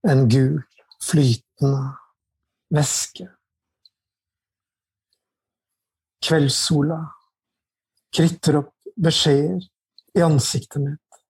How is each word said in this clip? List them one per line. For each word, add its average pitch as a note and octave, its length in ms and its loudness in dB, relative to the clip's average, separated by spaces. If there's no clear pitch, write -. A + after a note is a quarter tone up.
En C3+ 220 4
gul, C3 320 2
flytende C#3 840 0
væske. - 580 -4
Kveldssola D#3 760 0
kritter E3 440 0
opp C#3+ 180 -4
beskjeder D#3+ 680 0
i F3 80 4
ansiktet C#3+ 600 0
mitt. - 480 -10